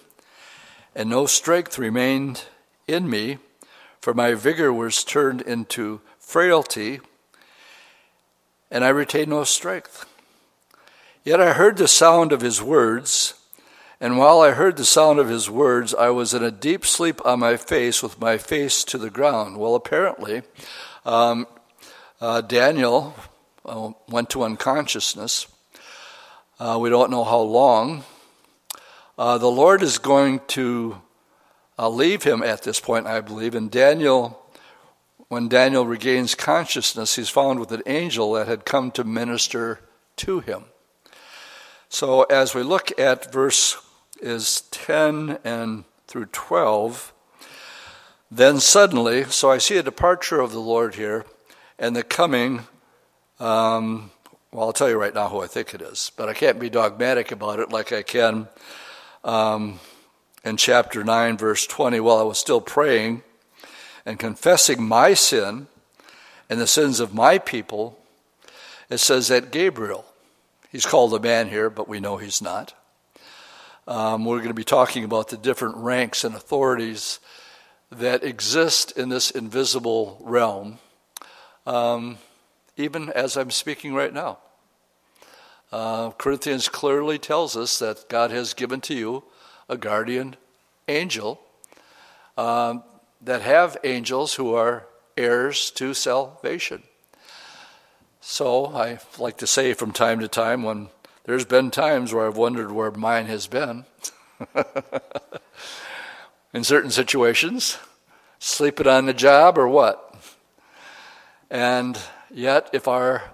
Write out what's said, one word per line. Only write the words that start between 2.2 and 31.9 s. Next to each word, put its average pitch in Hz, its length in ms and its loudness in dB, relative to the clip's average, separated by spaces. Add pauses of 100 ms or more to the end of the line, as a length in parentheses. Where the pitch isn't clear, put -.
in 165 240 -4
me, 113 280 -6 (640)
for 120 140 -2
my 120 200 2
vigor 139 380 0
was 113 300 -2
turned 131 400 0
into 110 580 -8 (200)
frailty, 143 800 0 (1700)
and 123 140 0
I 131 60 6
retained 143 400 0
no 147 120 -2
strength. - 640 -6 (1160)
Yet 160 160 4
I 175 140 6
heard 202 220 6
the 180 120 4
sound 165 420 6
of 135 100 2
his 117 220 -2
words, 123 720 0 (640)
and 123 200 -2
while 160 240 10
I 147 80 10
heard 160 260 2
the 139 80 -2
sound 156 340 6
of 131 100 2
his 113 200 -4
words, 120 460 2
I 120 160 2
was 120 240 -2
in 120 100 -2
a 117 60 -2
deep 151 340 -4
sleep - 400 -2
on 123 160 2
my 117 160 2
face, 120 460 -2
with 113 180 -12
my 113 160 0
face 143 480 -4
to - 140 -8
the 107 120 -8
ground." 110 460 -2
Well, 110 180 0
apparently, 123 680 -4 (640)
um, 117 400 2 (760)
uh, 117 220 -2
Daniel, 127 720 2 (500)
uh, 110 280 -10 (160)
went 120 220 -2
to 127 120 -4
unconsciousness. 117 1040 -4 (1120)
Uh, 117 220 -4
we 117 100 0
don't 120 200 6
know 120 140 0
how 117 160 4
long. 123 640 4 (1120)
Uh, 120 200 2
the 123 120 4
Lord 175 320 6
is 139 160 0
going 139 500 4
to, 120 520 -4 (800)
uh, 113 100 0
leave 156 340 0